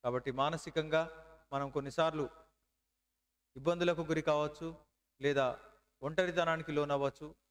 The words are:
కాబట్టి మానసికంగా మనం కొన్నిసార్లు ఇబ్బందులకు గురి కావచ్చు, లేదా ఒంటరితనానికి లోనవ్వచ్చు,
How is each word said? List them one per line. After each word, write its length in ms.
కాబట్టి 280
మానసికంగా 680
మనం 180
కొన్నిసార్లు 600
ఇబ్బందులకు 440
గురి 220
కావచ్చు, 640
లేదా 400
ఒంటరితనానికి 720
లోనవ్వచ్చు, 640